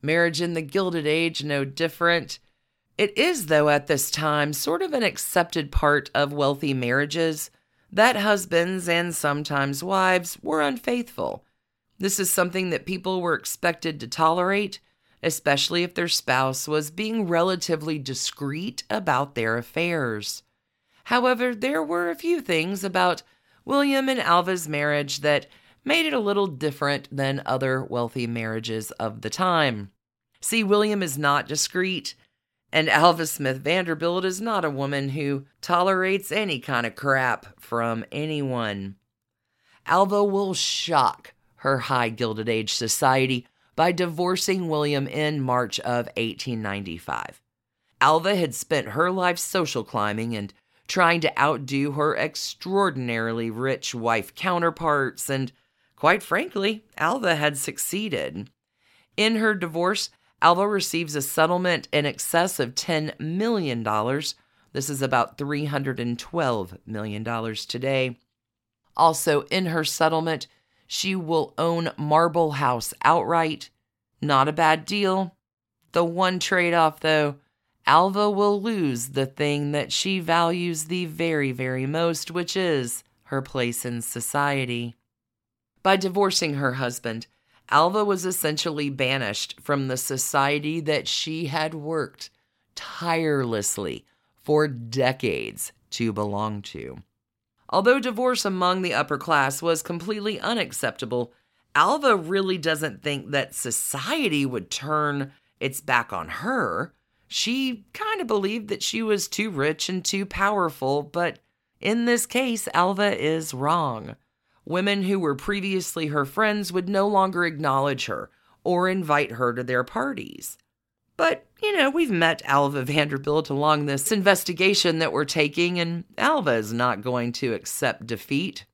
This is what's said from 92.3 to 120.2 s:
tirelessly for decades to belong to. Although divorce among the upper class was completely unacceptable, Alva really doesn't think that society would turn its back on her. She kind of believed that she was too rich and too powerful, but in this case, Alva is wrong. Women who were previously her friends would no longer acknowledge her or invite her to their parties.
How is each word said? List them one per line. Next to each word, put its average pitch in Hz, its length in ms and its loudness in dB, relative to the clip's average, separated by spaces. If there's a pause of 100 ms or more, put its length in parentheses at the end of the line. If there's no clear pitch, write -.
tirelessly 127 1300 -2 (360)
for 151 260 2
decades 117 1040 -2 (200)
to 113 200 -2
belong 104 500 -4
to. 64 360 -12 (720)
Although 233 300 4
divorce 247 460 0
among 185 360 0
the 175 120 -2
upper 139 240 0
class 139 440 0
was 165 200 0
completely 202 580 -4
unacceptable, 127 920 -4 (400)
Alva 240 420 6
really 190 420 0
doesn't 151 440 -2
think 143 300 -4
that 139 240 -2
society 151 920 -2
would 120 240 -4
turn 143 640 -2 (280)
its 135 220 -6
back 120 320 2
on 85 160 -6
her. 165 640 -4 (340)
She 247 680 -2
kind 427 280 -2
of 247 60 -4
believed 208 400 -2
that 208 160 -6
she 226 180 -2
was 214 260 0
too 214 220 -2
rich 156 400 -2
and 180 160 -2
too 196 200 0
powerful, 175 760 0
but 165 380 -4 (400)
in 233 260 0
this 240 220 2
case, 240 460 -2
Alva 190 460 2
is 156 340 -2
wrong. 135 640 -2 (480)
Women 196 380 0
who 196 160 2
were 151 160 0
previously 185 720 -4
her 147 180 0
friends 208 460 0
would 180 160 -2
no 196 200 2
longer 190 360 2
acknowledge 143 600 0
her 80 240 -8 (340)
or 180 240 2
invite 151 440 2
her 120 220 0
to 123 100 -4
their 123 200 0
parties. - 720 -6 (600)